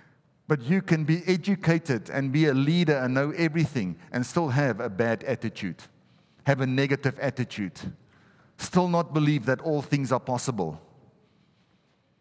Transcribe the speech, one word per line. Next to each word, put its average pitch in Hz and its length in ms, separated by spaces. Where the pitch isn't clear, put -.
But 147 140
you 175 180
can 165 220
be 160 240
educated 165 840
and 135 220
be 156 160
a 139 80
leader 151 420
and 127 160
know 143 200
everything 147 640
and 123 120
still 165 260
have 123 280
a 120 100
bad 110 360
attitude, 104 580
have 139 160
a 135 80
negative 135 500
attitude, 117 540
still - 300
not 170 260
believe 147 340
that 131 140
all 147 220
things 139 300
are 120 80
possible. 104 600